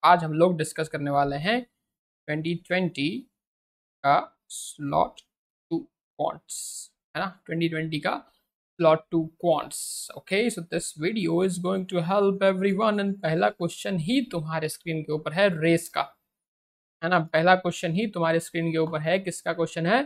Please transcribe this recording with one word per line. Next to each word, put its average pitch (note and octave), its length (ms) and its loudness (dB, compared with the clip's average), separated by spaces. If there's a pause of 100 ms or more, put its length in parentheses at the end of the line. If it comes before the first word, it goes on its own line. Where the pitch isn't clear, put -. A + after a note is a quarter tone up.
आज E3+ 220 8
हम D#3 80 -4
लोग E3+ 260 4
discuss D#3 300 -4
करने C#3+ 220 -4
वाले C#3+ 260 2 (100)
हैं A#3 160 0
ट्वेंटी - 920 -8 (120)
ट्वेंटी F3 420 0 (960)
का C#3+ 100 6 (440)
slot - 640 -2 (480)
two E3 80 -2 (420)
quants, - 400 -6 (560)
है D#3+ 60 -4
ना? F#3+ 60 -6 (180)
ट्वेंटी E3 220 -2
ट्वेंटी D#3+ 380 -4
का - 60 0 (680)
slot D#3+ 300 6
two D#3+ 180 0 (160)
quants। D#3 360 0 (400)
Okay, G3 300 -2
so F3 120 -8 (120)
this - 180 -4 (140)
video F3 420 0
is F3+ 180 -2
going F#3+ 280 -2
to E3 180 0
help G3 400 2
everyone, G3+ 540 0
and G3 160 -4
पहला E3+ 360 2
question F#3 480 -4
ही B3+ 140 2 (120)
तुम्हारे D#3+ 440 -4
screen D#3+ 260 -6
के D3+ 100 -6
ऊपर D3+ 280 -4
है G3+ 80 6 (120)
race E3 360 2
का, - 100 -2 (960)
है E3 80 -2
ना? F#3 80 4 (140)
पहला E3+ 220 6
question F3 400 -2
ही G#3+ 200 0
तुम्हारे E3 260 2
screen E3 320 -4
के D#3+ 60 0
ऊपर D#3+ 220 0
है, D#3+ 180 0
किसका F3+ 340 -6
question E3 340 -2
है? A3 200 4